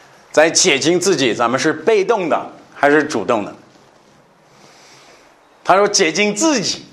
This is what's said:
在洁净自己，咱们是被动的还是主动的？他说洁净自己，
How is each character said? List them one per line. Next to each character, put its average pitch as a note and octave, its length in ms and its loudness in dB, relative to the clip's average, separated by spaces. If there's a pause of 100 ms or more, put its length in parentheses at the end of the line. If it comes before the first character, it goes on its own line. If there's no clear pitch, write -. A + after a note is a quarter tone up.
(320)
在 D#3+ 180 4
洁 D#3+ 300 2
净 E3+ 200 0
自 F3+ 160 0
己， B2+ 200 0
咱 A#2 160 0
们 B2+ 80 0
是 D3+ 120 0
被 G3 320 -2
动 F#3+ 240 -2
的 A#2+ 160 -2 (300)
还 - 160 -2
是 D3+ 140 4
主 A2 200 -6
动 G2 220 -2
的？ - 80 -14 (2000)
他 F3 140 2
说 G3+ 100 2
洁 F#3+ 240 0
净 G#3 220 0
自 C#4 260 0
己， - 340 -6